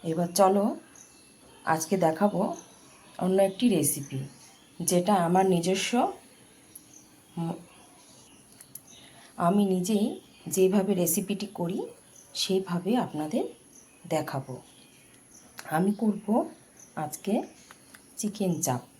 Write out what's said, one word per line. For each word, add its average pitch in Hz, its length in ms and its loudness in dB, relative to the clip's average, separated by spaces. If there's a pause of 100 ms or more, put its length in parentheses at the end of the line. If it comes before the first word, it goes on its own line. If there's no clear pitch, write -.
(100)
এবার 170 180 0 (100)
চলো 196 260 6 (1000)
আজকে 160 300 0 (120)
দেখাবো 175 340 2 (840)
অন্য 185 140 2 (100)
একটি 196 160 -4 (120)
রেসিপি, 139 440 -2 (600)
যেটা 180 340 2 (120)
আমার 190 180 4 (100)
নিজস্ব, 180 380 0 (1500)
উম, 165 140 -4 (1900)
আমি 202 160 4 (120)
নিজেই 202 320 2 (500)
যেভাবে 190 360 4 (100)
রেসিপিটি 196 440 -2 (120)
করি 175 200 -4 (640)
সেইভাবে 185 480 -2 (140)
আপনাদের 156 400 -4 (680)
দেখাবো। 143 420 -4 (1200)
আমি 190 140 2 (100)
করব 214 260 -2 (800)
আজকে 196 300 -6 (840)
চিকেন 196 340 -2 (120)
চাপ। 123 180 -2 (180)